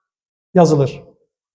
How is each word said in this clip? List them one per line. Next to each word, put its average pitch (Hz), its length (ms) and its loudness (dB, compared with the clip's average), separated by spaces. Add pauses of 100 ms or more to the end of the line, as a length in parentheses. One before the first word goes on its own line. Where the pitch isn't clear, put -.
(540)
yazılır. 151 500 0 (520)